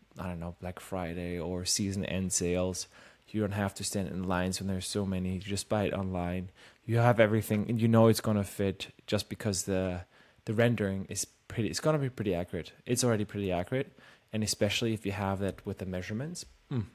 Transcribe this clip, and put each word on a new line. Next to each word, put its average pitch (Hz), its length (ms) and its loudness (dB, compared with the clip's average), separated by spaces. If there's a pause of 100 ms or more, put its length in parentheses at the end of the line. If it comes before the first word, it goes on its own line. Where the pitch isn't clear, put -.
(180)
I 90 100 -6
don't 87 100 -6
know, 85 220 -8
Black 90 180 -8
Friday 87 600 -4
or 90 240 -4
season 98 400 0
end 92 280 -2
sales. 90 540 0 (440)
You 107 100 -2
don't 101 120 0
have 101 220 0
to - 80 -10
stand 98 260 -2
in 90 200 -4
lines 92 320 0
when 98 80 -4
there's 92 180 -4
so 104 180 -2
many. 92 300 -2
You 90 60 -4
just 98 280 -6
buy 107 160 2
it - 100 0
online. 92 560 -4 (340)
You 113 140 2
have 117 200 6
everything, 107 500 4
and 117 120 0
you 117 80 6
know 113 180 10
it's 113 140 8
gonna 104 240 2
fit 98 440 -2 (200)
just 104 200 0
because 101 360 -2
the, 92 380 0 (420)
the 120 80 -4
rendering 104 560 2
is - 160 -4
pretty, - 440 -6
it's - 120 -4
gonna 156 180 2
be 135 120 -2
pretty 104 220 -2
accurate. 87 380 -4 (160)
It's 120 160 0
already 113 220 2
pretty 98 260 -4
accurate, 90 400 -2 (420)
and 107 120 -2
especially 110 500 0
if 104 100 -6
you 98 60 -2
have 98 300 0
that 98 260 -4
with 98 120 -8
the 92 80 -6
measurements, 107 600 -6 (240)
mm, 120 140 -2 (100)